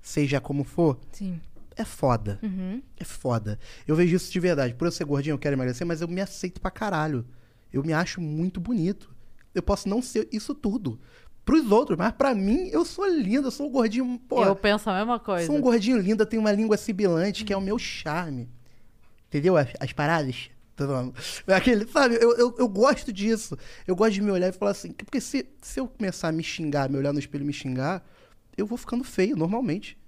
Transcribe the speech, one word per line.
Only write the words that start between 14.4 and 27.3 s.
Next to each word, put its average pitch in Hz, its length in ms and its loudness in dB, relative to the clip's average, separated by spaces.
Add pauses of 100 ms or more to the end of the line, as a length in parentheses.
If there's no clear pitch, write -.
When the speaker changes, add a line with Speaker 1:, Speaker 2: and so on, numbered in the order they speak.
Speaker 3:
Eu 196 100 6
penso 208 360 2
a 185 80 0
mesma 226 200 0
coisa. 175 280 -2
Speaker 1:
sou 285 100 0
um 294 60 2
gordinho 233 360 4
lindo, 208 260 2
eu - 40 6
tenho 220 140 -2
uma 214 100 4
língua 208 240 2
sibilante, 196 680 0
que 202 80 -2
é 196 40 0
o 196 40 -2
meu 202 180 -2
charme. 147 680 -6 (760)
Entendeu? 165 300 4
As, 139 120 4 (100)
as 131 140 -6
paradas. 147 560 0 (260)
Tô 143 100 -4
falando. 127 280 -4 (340)
Aquele, 208 400 6
sabe, 254 280 4
eu, 233 220 6
eu, 240 220 4
eu 254 80 4
gosto 226 440 2
disso. 214 460 -2 (300)
Eu 185 80 2
gosto 208 180 4
de 196 80 0
me 208 80 2
olhar 180 200 2
e - 20 -2
falar 202 200 0
assim, 185 200 -6
porque - 300 -6
se, - 260 -4 (140)
se - 180 -8
eu 262 80 -4
começar 185 400 -4
a 165 40 0
me 160 120 -2
xingar, 147 460 -2
me 143 80 0
olhar 143 160 0
no 147 60 0
espelho 143 240 -8